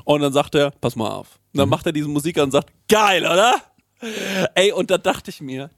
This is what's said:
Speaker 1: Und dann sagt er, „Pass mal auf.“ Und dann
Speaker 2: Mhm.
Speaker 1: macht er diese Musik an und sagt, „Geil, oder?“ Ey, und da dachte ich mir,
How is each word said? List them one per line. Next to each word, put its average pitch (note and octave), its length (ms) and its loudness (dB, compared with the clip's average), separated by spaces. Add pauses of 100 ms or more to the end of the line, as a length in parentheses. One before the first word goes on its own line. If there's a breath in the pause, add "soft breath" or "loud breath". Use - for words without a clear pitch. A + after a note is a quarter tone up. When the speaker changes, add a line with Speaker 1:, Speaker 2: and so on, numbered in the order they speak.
Speaker 1:
Und D3 180 2
dann C#3+ 100 0
sagt C#3 220 0
er, C#3+ 160 2
„Pass - 240 -6
mal A2 160 -4
auf.“ - 280 -14 (140)
Und - 60 -4
dann C3+ 100 2
Speaker 2:
Mhm. - 20 -2
Speaker 1:
macht D#3 160 -2
er E3+ 60 0
diese D3+ 160 -4
Musik D3 300 -4
an D3 60 4
und C#3 80 0
sagt, C#3 180 0 (180)
„Geil, G3+ 360 4
oder?“ F#3+ 320 4 (1000 loud breath)
Ey, F#3+ 180 2
und F#3 180 -4
da F3+ 80 2
dachte - 320 -4
ich - 100 -18
mir, C3+ 380 -12